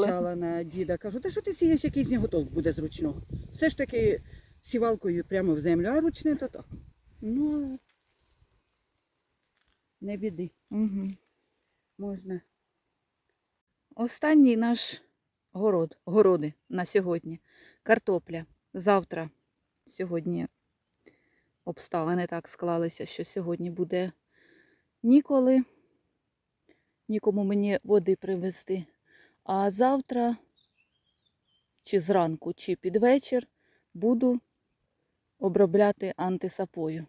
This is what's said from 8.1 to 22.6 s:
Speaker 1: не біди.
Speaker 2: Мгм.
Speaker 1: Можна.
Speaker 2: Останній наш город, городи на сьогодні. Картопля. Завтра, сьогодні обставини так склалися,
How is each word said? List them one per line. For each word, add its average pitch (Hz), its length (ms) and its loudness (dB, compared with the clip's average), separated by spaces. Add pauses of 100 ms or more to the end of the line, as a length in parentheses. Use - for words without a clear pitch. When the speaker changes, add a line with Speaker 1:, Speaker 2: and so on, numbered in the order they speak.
Speaker 1:
не 202 160 -8
біди. 180 340 -6 (200)
Speaker 2:
Мгм. 196 460 -4 (840)
Speaker 1:
Можна. 190 420 -10 (1500)
Speaker 2:
Останній 262 640 4
наш 233 460 -2 (500)
город, 185 520 0
городи 175 480 4 (160)
на 180 160 -4
сьогодні. 175 560 -2 (420)
Картопля. 175 640 0 (280)
Завтра, 180 560 0 (560)
сьогодні 170 600 -4 (1160)
обставини 175 640 -4
так 170 220 -10
склалися, 170 580 -4